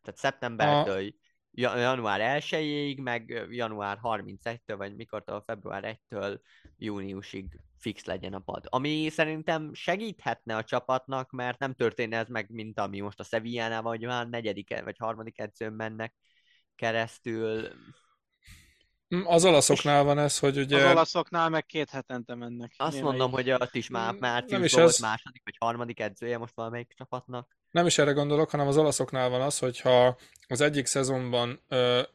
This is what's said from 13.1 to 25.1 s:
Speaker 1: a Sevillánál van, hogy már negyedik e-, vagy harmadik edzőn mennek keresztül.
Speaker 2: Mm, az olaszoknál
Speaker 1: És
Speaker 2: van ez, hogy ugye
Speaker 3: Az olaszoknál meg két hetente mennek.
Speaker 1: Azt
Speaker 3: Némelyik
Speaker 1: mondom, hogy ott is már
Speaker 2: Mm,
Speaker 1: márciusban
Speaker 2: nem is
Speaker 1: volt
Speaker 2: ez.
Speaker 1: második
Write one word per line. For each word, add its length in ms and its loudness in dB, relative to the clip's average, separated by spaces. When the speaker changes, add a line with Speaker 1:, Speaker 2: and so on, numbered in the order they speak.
Speaker 1:
a 40 -10
Sevillánál 580 -4
van, 160 -4
hogy 100 -8
már 200 -4
negyedik 440 -6
e-, 120 -6
vagy 140 -10
harmadik 420 -8
edzőn 340 -8
mennek 400 -8
keresztül. 920 -4
Speaker 2:
Mm, 100 0
az 200 6
olaszoknál 540 6
Speaker 1:
És 60 6
Speaker 2:
van 140 4
ez, 200 0
hogy 180 4
ugye 280 4
Speaker 3:
Az 60 10
olaszoknál 580 4
meg 160 0
két 240 -4
hetente 460 -8
mennek. 420 -10
Speaker 1:
Azt 160 -2
Speaker 3:
Némelyik 240 -2
Speaker 1:
mondom, 140 2
hogy 200 0
ott 240 0
is 140 -6
már 240 -2
Speaker 2:
Mm, 40 -8
Speaker 1:
márciusban 400 -2
Speaker 2:
nem 100 2
is 60 4
Speaker 1:
volt 160 10
Speaker 2:
ez. 100 4
Speaker 1:
második 440 -4